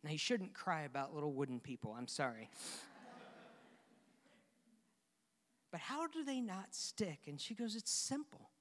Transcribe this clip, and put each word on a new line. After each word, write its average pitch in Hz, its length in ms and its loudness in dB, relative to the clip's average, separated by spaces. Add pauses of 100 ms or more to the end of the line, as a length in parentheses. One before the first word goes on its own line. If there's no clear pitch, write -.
Now, 151 80 -2
you 156 60 2
shouldn't 190 360 4
cry 160 300 2
about 135 300 0
little 147 200 2
wooden 131 260 2
people. 117 380 -4
I'm 123 100 -4
sorry. 117 420 0 (3250)
"But 170 100 -2
how 311 260 2
do 320 160 0
they 269 160 4
not 196 340 -2
stick?" - 540 -2
And 143 120 -4
she - 140 -2
goes, 220 220 0
"It's - 160 0
simple. - 580 0 (120)